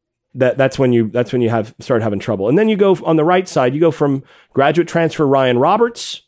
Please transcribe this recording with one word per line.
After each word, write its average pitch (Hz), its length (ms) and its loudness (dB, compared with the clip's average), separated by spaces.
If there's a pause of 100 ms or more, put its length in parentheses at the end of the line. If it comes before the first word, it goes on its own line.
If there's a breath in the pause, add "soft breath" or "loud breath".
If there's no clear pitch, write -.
(360)
that, 123 220 0
that's 135 200 0
when 131 140 2
you, 117 160 2
that's 120 240 -4
when 127 100 -2
you 117 80 0
have, 113 300 -4
start 120 220 -2
having 104 180 -4
trouble. 98 300 -4
And 147 80 4
then 220 100 2
you 220 80 0
go 196 160 2
f-, 175 120 -2
on 165 120 0
the 156 80 2
right 180 240 0
side, 131 260 0
you 147 60 -2
go 165 120 2
from 143 320 -2 (280 soft breath)
graduate 147 380 0
transfer 160 360 0
Ryan 131 320 2
Roberts 214 720 -2